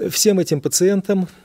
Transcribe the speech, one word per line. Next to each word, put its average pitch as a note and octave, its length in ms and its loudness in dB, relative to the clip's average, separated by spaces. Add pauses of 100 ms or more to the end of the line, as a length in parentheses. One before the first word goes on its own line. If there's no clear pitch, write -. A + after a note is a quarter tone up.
(100)
Всем G3+ 280 2
этим D#3+ 220 0
пациентам, F#3+ 680 0 (160)